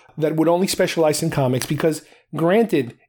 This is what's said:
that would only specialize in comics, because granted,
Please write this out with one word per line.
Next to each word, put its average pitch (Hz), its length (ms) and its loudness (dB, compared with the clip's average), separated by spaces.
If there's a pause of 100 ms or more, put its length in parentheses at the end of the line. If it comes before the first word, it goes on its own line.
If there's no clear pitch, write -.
(180)
that 156 160 -2
would 160 140 2
only 175 180 2
specialize 165 560 0
in 160 80 -2
comics, 127 340 0
because 156 400 -2 (300)
granted, 165 640 0 (100)